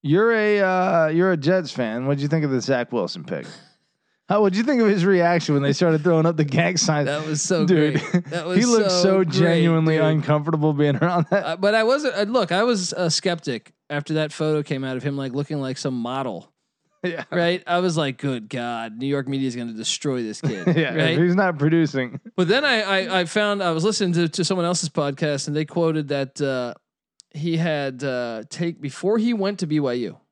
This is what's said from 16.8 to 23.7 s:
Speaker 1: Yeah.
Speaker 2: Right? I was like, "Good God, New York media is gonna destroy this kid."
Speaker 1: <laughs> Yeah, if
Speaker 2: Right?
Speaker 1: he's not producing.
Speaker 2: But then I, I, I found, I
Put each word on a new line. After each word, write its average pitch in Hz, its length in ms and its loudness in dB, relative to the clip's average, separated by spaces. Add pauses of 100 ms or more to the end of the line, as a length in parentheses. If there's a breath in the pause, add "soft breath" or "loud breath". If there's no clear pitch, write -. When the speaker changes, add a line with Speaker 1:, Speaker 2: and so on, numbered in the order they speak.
Speaker 1:
Yeah. 175 280 -6
Speaker 2:
Right? 175 340 0
I 175 140 0
was 180 160 0
like, 139 200 -2
"Good 127 320 -6
God, 117 480 -8
New 131 120 -6
York 139 180 -2
media 135 220 -2
is 120 80 -6
gonna 117 160 -8
destroy 123 500 -4
this 107 180 -8
kid." 113 280 -2
Speaker 1:
<laughs> 156 80 4
Yeah, 143 160 0
if - 40 -4
Speaker 2:
Right? 160 220 2
Speaker 1:
he's 175 160 4
not 180 240 2
producing. 143 640 0 (160)
Speaker 2:
But 185 100 2
then 247 180 2
I, 240 180 2
I, 190 400 0
I - 20 0
found, 208 360 0
I 175 120 0